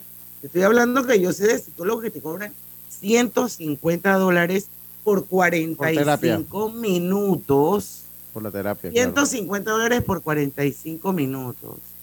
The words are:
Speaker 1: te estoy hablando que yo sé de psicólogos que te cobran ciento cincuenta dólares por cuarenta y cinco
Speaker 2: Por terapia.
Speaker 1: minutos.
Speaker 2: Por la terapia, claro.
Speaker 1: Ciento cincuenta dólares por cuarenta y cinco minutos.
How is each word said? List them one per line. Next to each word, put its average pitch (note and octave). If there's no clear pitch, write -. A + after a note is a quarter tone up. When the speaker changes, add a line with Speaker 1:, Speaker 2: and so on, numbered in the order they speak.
Speaker 1:
te C#3+
estoy E3+
hablando A#3+
que A#3
yo F3+
sé F#3+
de A#3+
psicólogos A3
que A3+
te D3
cobran F#3
ciento A#3+
cincuenta E3
dólares F#3
por G3
cuarenta E3
y D#3+
cinco C#3+
Speaker 2:
Por D3
terapia. E3
Speaker 1:
minutos. F#3
Speaker 2:
Por A2
la G#2+
terapia, G2
claro. -
Speaker 1:
Ciento B3
cincuenta G3+
dólares A3+
por F#3
cuarenta D3
y C#3
cinco D#3+
minutos. C3